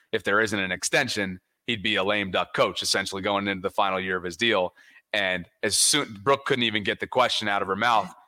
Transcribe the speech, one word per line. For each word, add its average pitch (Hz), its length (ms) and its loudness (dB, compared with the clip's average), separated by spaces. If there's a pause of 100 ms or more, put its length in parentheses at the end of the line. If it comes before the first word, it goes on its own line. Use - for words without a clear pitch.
(120)
if 110 120 -2
there 101 160 2
isn't 107 180 0
an 95 140 -2
extension, 98 680 -2 (280)
he'd 113 160 -4
be 107 120 0
a 95 80 2
lame 101 280 0
duck 92 220 -2
coach, 113 280 0
essentially 98 400 -2
going 101 260 0
into 95 140 -4
the 95 80 -2
final 95 300 0
year 92 160 -2
of 87 80 -4
his 87 140 -8
deal. 101 360 2 (380)
And 92 340 0 (160)
as 104 160 0
soon, 127 460 0
Brooke 135 220 2
couldn't 123 180 2
even 107 200 0
get 107 180 -2
the 104 40 -4
question 117 440 0
out 101 120 2
of 92 60 -2
her 95 80 -2
mouth, 107 360 2 (160)